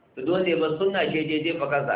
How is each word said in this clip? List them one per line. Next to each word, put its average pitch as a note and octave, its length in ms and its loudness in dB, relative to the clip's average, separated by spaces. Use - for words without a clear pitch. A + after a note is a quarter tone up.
To, C3 80 -12
duk C#3+ 160 -2
wanda F#3 160 2
ya D#3 80 2
bar D#3 160 0
sunna, G3 320 0
shi D#3 160 0
je D3+ 160 -2
jefa D#3 240 -2
kansa C#3+ 300 0